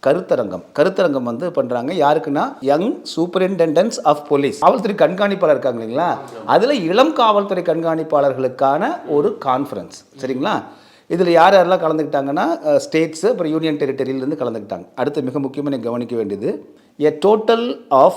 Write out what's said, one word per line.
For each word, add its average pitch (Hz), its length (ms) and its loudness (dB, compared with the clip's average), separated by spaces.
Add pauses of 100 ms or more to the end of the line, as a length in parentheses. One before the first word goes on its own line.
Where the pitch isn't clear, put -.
கருத்தரங்கம், 131 580 -2 (140)
கருத்தரங்கம் 151 500 0
வந்து 117 180 -6 (100)
பண்றாங்க. 123 440 -2
யாருக்குன்னா, 151 420 2 (260)
Young 156 160 4 (280)
Superintendents 180 840 0 (140)
of 151 80 4 (120)
Police, 139 340 2
காவல்துறை 208 320 4
கண்காணிப்பாளர் 175 580 2
இருக்காங்க 120 300 -2
இல்லைங்களா, 135 240 -2 (460)
அதுல 233 200 4 (140)
இளம் 262 320 4
காவல்துறை 202 480 2
கண்காணிப்பாளர்களுக்கான 151 1200 0 (260)
ஒரு 147 120 2 (180)
கான்ஃபரன்ஸ், 127 500 -4 (240)
சரிங்களா? 135 320 -4 (640)
இதுல 175 240 2
யார் 190 180 8
யாரெல்லாம் 180 280 4
கலந்துக்கிட்டாங்கன்னா, 151 600 -2 (220)
அஹ், 143 180 4
ஸ்டேட்ஸ், 160 460 -2
அப்புறம் 175 240 -2
யூனியன் 156 280 -2
டெரிட்டரியிலேருந்து 135 600 -4
கலந்துக்கிட்டாங்க. 101 440 -6 (160)
அடுத்து 147 260 -4
மிக 139 180 -4
முக்கியமா 143 280 -6
நீங்க 117 160 -6
கவனிக்க 120 300 -6
வேண்டியது, 101 300 -4 (600)
a - 20 -8 (140)
total 220 380 2 (380)
of 185 140 6